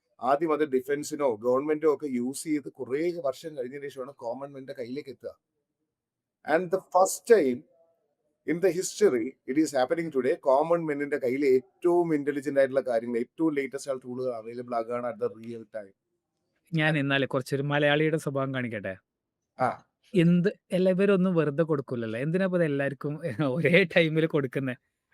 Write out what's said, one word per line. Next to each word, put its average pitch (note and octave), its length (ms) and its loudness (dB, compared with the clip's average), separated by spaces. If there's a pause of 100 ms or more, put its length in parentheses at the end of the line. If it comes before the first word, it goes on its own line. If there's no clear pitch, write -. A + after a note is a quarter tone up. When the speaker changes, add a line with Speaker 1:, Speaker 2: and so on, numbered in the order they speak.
(220)
Speaker 1:
ആദ്യം C#3+ 320 2
അത് D3 160 2
ഡിഫൻസിനോ C#3+ 680 -2
ഗവൺമെന്റോ D3 580 2
ഒക്കെ D3+ 120 -4
യൂസ് B2 380 -4
ചെയ്ത് D3+ 280 -4
കുറേ D#3 540 -4
വർഷം D3+ 320 -6
കഴിഞ്ഞതിന് C3+ 260 -10
ശേഷമാണ് C3+ 280 -12
കോമൺ C3 420 -10
മാന്റെ C3+ 200 -14
കയ്യിലേക്ക് C3 360 -10
എത്തുക. A2+ 300 -14 (1160)
And F3+ 100 2
the F#3 140 -2
first F#3+ 580 4
time C3 200 2 (960)
in - 40 0
the F3 140 2
history E3 580 0 (220)
it C#3 60 0
is D#3 80 4
happening D3 520 0
today, C3 180 2
കോമൺ D#3+ 500 2
മാനിന്റെ C#3+ 320 -4
കയ്യിൽ C#3 280 -2
ഏറ്റവും E3 720 2
ഇന്റലിജന്റ് C#3+ 440 -2
ആയിട്ടുള്ള C3+ 220 2
കാര്യങ്ങൾ, A#2 380 -2
ഏറ്റവും D#3+ 340 -2
ലേറ്റസ്റ്റ് C#3 380 -6
ആയിട്ടുള്ള B2 240 -8
ടൂളുകൾ B2+ 200 -4
അവൈലബിൾ A#2+ 400 -10
ആകുകയാണ് A#2+ 380 -4
at G#2 120 -14
the G#2+ 140 -6
real A2+ 220 -12
time. G#2 340 -14 (760)
Speaker 2:
ഞാൻ D#3 240 2
എന്നാലേ C#3 300 0
കുറച്ചൊരു C#3 340 -2
മലയാളിയുടെ D3 560 2
സ്വഭാവം C3+ 360 -4
കാണിക്കട്ടെ? A2 440 -6 (640)
Speaker 1:
ആ. A#2+ 220 -2 (320)
Speaker 2:
എന്ത് F3 340 6
അല്ല, F#3 400 0
ഇവരൊന്നും F#3 460 4
വെറുതെ D3+ 280 2
കൊടുക്കൂലല്ലോ. A#2+ 560 -2
എന്തിനാ E3 260 0
ഇപ്പൊ F3+ 120 0
ഇത് E3+ 80 4
എല്ലാവർക്കും C#3 560 -4
<laughs> C#3 260 -2
ഒരേ D#3 360 4
ടൈമിൽ D#3+ 420 2
കൊടുക്കുന്നെ? C3+ 500 -2 (380)